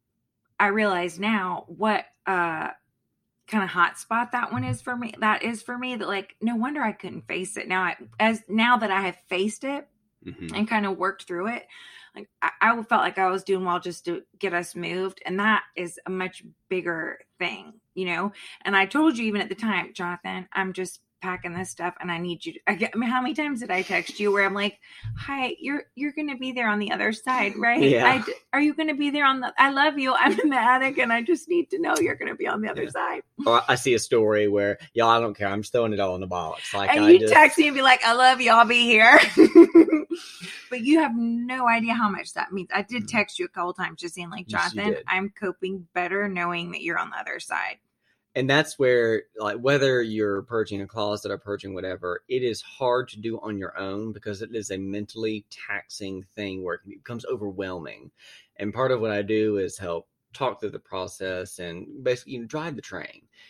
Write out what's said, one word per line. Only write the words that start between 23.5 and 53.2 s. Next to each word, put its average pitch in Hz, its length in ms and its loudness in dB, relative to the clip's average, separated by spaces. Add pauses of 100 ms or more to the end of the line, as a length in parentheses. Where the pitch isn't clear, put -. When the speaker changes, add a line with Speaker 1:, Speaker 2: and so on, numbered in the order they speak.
Speaker 1:
did 233 100 -8
I 185 120 -2
text - 380 -4
you 202 120 0
where 202 120 2
I'm 196 100 0
like, 202 260 -4 (380)
"Hi, 269 420 -6
you're, 285 240 -6 (100)
you're 277 180 -6
gonna 294 260 -6
be 262 140 -8
there 240 160 -2
on 208 120 0
the 208 120 -4
other 202 200 0
side, 233 460 -2
right? 233 240 2
Speaker 2:
Yeah. 120 240 6
Speaker 1:
I 262 180 4
d-, 480 100 -6 (180)
are 277 80 2
you 294 140 2
gonna 311 220 -2
be 285 140 -2
there 285 160 2
on 269 140 2
the, 247 180 -6
I 277 120 6
love 285 280 2
you. 262 160 0
I'm 247 260 4
in 294 100 2
the 269 100 0
attic 262 380 2
and 240 140 0
I 233 100 0
just 330 260 -2
need 339 220 0
to 392 100 -4
know - 180 0
you're - 180 0
gonna - 200 -6
be - 120 -4
on - 140 -2
the 220 80 -4
other - 140 -6
Speaker 2:
Yeah. - 60 -6
Speaker 1:
side." - 320 -6 (240)
Speaker 2:
Or 117 220 6
I 131 80 2
see 127 180 2
a 110 60 4
story 107 480 2
where, 101 300 0 (160)
"Y'all, 113 160 4
I 117 100 4
don't 107 160 -4
care. 101 120 -2
I'm 104 140 -2
just - 100 -14
throwing 113 200 2
it 101 80 -2
all 95 160 0
in 92 60 -6
the 95 40 -8
box." 85 480 -6
Like, 98 220 0
Speaker 1:
And - 80 4
Speaker 2:
I 320 80 10
Speaker 1:
you 370 80 12
Speaker 2:
just - 140 4
Speaker 1:
text 302 240 8
me 302 100 4
and 277 80 -2
be 269 60 0
like, 254 220 6
"I 226 100 6
love 254 260 6
you. 233 100 4
I'll 226 160 10
be 240 180 4
here." 233 340 10 (180)
<laughs> 330 680 10 (640)
But 247 120 -6
you 285 200 6
have 269 160 2
no 240 520 0
idea 226 260 2
how 226 160 0
much - 240 -8
that - 180 -6
means. 185 220 -6
I 202 80 0
did 214 220 -6
Speaker 2:
Mm-hmm. 226 120 -4
Speaker 1:
text 208 220 -2
you 180 60 -4
a 180 40 -6
couple 180 240 -6
times 165 280 -8
just 170 160 -10
saying, 175 140 -12
like, 185 180 -12
Speaker 2:
Yes, 175 260 -2
you 196 60 -6
Speaker 1:
"Jonathan, 214 140 0
Speaker 2:
did. - 120 -8
Speaker 1:
I'm 190 240 -2
coping 185 640 -8
better 185 340 -2
knowing 175 440 -4
that 170 100 -12
you're 165 160 -4
on 170 120 -6
the - 60 -12
other - 220 -8
side." - 400 -8 (560)
Speaker 2:
And 131 160 0
that's 147 280 2
where, 120 460 4 (140)
like, 107 200 -4
whether 131 440 2
you're 104 400 -2
purging 104 400 -4
a 98 60 -10
closet 104 420 -4
or 98 80 -6
purging 101 340 -8
whatever, 90 560 -8
it 127 140 -2
is 113 200 -4
hard 127 480 -2
to 107 100 -18